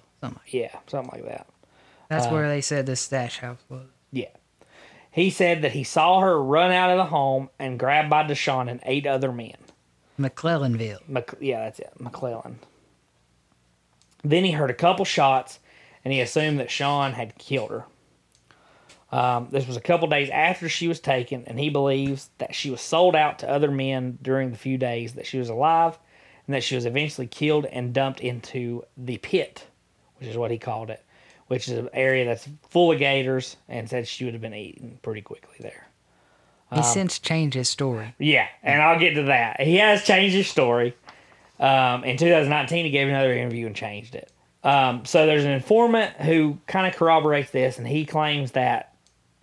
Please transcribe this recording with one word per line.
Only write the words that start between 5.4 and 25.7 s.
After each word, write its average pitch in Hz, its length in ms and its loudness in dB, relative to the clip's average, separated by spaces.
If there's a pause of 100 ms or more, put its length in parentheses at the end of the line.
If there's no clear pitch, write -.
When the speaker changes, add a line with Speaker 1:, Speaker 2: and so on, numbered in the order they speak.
Speaker 2:
that 143 100 0
he 139 120 -4
saw 170 360 4
her 185 240 4
run 160 280 4
out 180 200 4
of 180 60 4
the 185 80 2
home 139 520 -2
and 131 220 -8
grabbed 147 300 2
by 151 140 4
Deshaun 135 460 -2
and 120 160 -10
eight 139 220 -2
other 135 240 0
men. 117 240 -10 (640)
Speaker 1:
McClellanville. 131 880 -2
Speaker 2:
Mc-, 127 320 -6
yeah, 131 240 -2
that's 110 160 -10
it. - 200 -16
McClellan. 120 600 -10 (1600)
Then 156 200 4
he 190 80 2
heard 151 180 0
a 123 60 -4
couple 180 300 2
shots, 135 540 2 (440)
and 135 100 -2
he 135 80 2
assumed 151 380 0
that 117 120 -6
Sean 139 420 0
had 117 240 -10
killed 127 340 -6
her. 113 140 -10 (1300)
Um, 123 400 0
this 131 160 -2
was 127 80 -8
a 113 60 -8
couple 170 260 2
days 143 220 0
after 165 400 0
she 170 180 -4
was 147 120 -2
taken, 127 480 -2
and 117 120 -8
he 147 100 -2
believes 139 680 -2
that - 180 -8
she - 140 -6
was 127 120 -8
sold 170 340 4
out 151 240 2
to - 100 -8
other 143 220 2
men 131 500 -4
during 131 300 -2
the 110 60 -12
few 131 200 -4
days 117 360 -4
that - 120 -14
she - 120 -8
was 120 120 -4
alive, 165 480 2 (500)